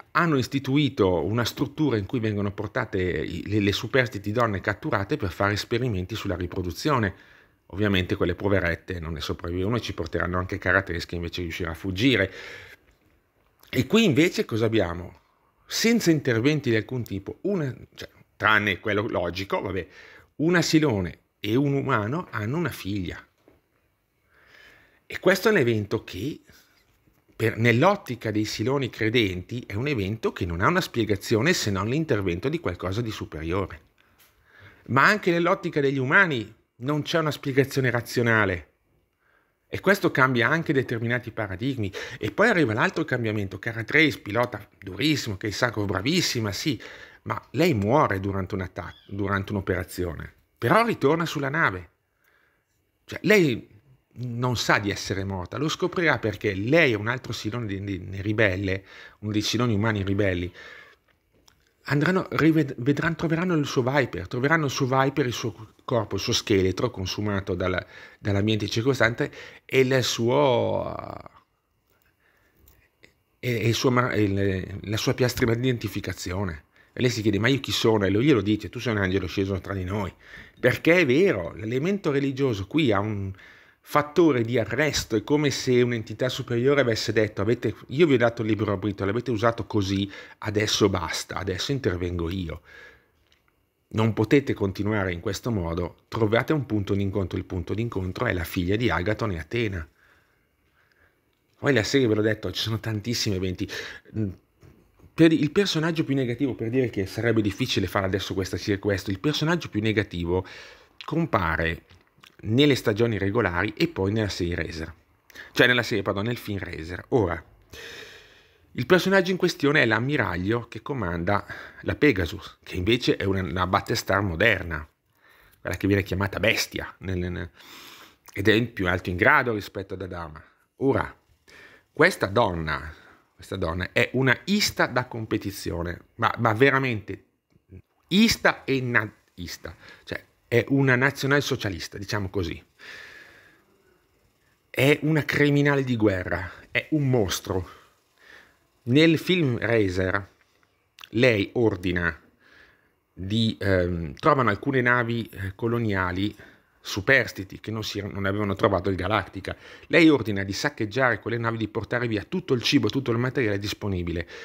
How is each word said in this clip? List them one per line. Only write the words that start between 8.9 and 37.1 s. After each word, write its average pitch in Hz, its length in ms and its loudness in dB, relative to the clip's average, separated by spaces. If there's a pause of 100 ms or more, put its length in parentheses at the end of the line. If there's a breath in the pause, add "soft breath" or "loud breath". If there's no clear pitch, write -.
non 80 140 -8
ne 76 80 -8
sopravvivono 90 560 -4
e 110 40 -4
ci - 140 -8
porteranno 87 440 -2
anche 92 200 -4
Carateschi, 90 560 0
invece 85 280 -6
riuscirà 82 280 -6
a 82 40 -8
fuggire. 95 580 2 (1400 loud breath)
E - 180 0
qui 226 180 6
invece 175 400 2
cosa 113 200 -2
abbiamo? 90 560 -2 (460)
Senza 226 440 2
interventi 135 600 2
di 110 60 4
alcun 113 280 -4
tipo, - 380 -10
una, 165 300 -2 (220)
cioè, - 140 -16 (280)
tranne 104 440 4
quello 104 260 0
logico, 92 540 -4
vabbè, 92 260 -4 (500 loud breath)
una 170 260 4
Silone 113 560 2 (200)
e 104 160 -2
un 139 200 2
umano 131 560 0
hanno 117 280 -4
una 160 120 -2
figlia. 92 540 -8 (1800 soft breath)
E - 140 -10
questo 190 280 4
è 220 40 6
un 208 60 6
evento 113 460 2
che 120 380 -8 (920 soft breath)
per, 110 200 0
nell'ottica 120 720 2
dei 107 140 0
Siloni 120 460 -2
credenti 110 760 0
è - 80 -10
un 120 140 -4
evento 113 440 -2
che - 140 -6
non 85 140 -4
ha 110 80 4
una 175 120 2
spiegazione 110 720 0
se 170 180 -2
non 98 180 0
l'intervento 113 600 -2
di 160 120 -2
qualcosa 95 400 -4
di 113 100 -4
superiore. 87 680 -6 (1080 soft breath)
Ma 135 180 4
anche 202 260 4
nell'ottica 170 500 0
degli 139 180 0
umani 139 560 2 (220)
non 143 260 -2
c'è 170 160 -2